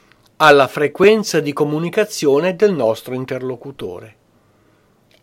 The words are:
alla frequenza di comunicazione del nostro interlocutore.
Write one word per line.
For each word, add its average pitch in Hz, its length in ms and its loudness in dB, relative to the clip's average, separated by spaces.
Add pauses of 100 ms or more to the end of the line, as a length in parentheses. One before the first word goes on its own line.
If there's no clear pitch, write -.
(380)
alla 147 300 6
frequenza 185 720 0
di 143 120 -4
comunicazione 160 1040 -2
del 208 180 2
nostro 120 420 -2
interlocutore. 127 1000 -10 (1080)